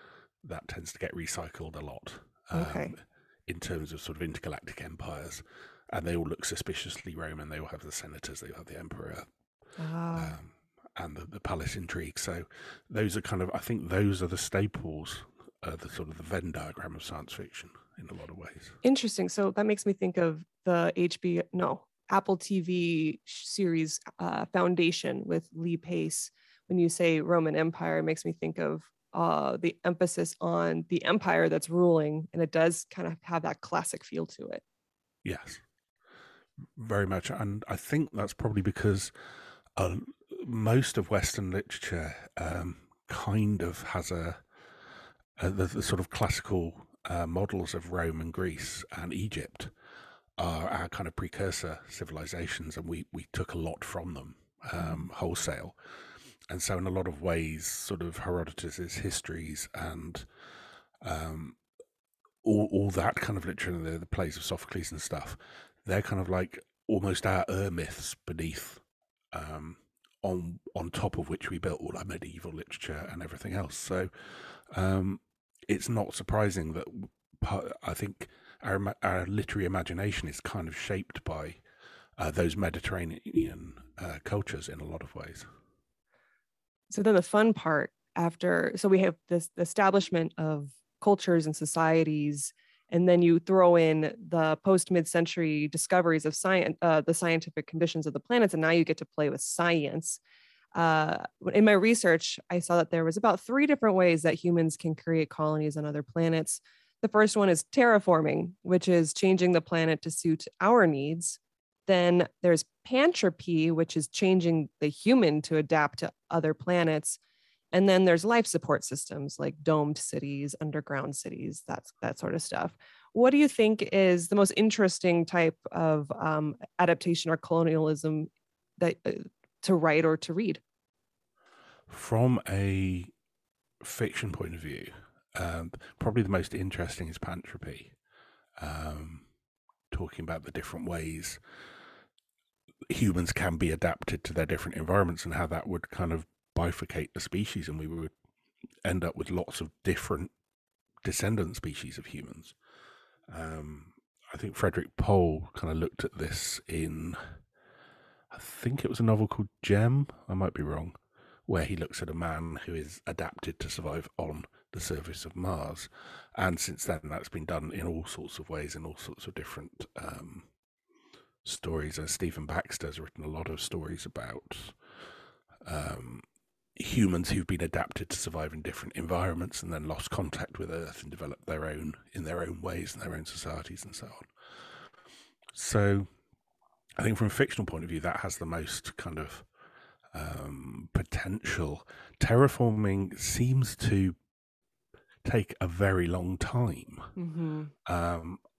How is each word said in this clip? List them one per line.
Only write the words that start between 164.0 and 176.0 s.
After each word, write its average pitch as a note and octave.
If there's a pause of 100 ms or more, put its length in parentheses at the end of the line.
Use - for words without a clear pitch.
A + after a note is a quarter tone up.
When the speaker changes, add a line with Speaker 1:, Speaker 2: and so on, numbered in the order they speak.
Speaker 1:
on D#2 (280)
the -
surface D#2+
of D#2+
Mars. E2 (480)
And F#2+
since -
then, E2
that's D2+
been D2+
done D#2+
in E2
all E2
sorts -
of D#2
ways, D2+
in D#2
all D#2+
sorts -
of F#2
different, - (100)
um, - (1000)
stories. D#2
And D2+
Stephen D#2+
Baxter's -
written D#2
a D#2
lot D#2
of D#2+
stories D#2+
about, - (1080)
um, C2+ (540)